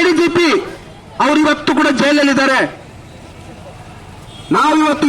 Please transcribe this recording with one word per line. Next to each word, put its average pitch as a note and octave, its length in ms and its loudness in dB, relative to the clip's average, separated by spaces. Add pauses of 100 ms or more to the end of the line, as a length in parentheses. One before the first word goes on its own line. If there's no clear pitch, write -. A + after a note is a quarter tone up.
ಡಿ F4+ 140 4
ಜಿ E4+ 160 4
ಪಿ F4 120 4 (760)
ಅವ್ರು D4 200 4
ಇವತ್ತು D4 340 0
ಕೂಡ D4+ 100 4 (120)
ಜೈಲಲ್ಲಿದ್ದಾರೆ. C4+ 600 2 (2000)
ನಾವು D#4 260 2
ಇವತ್ತು D4+ 260 2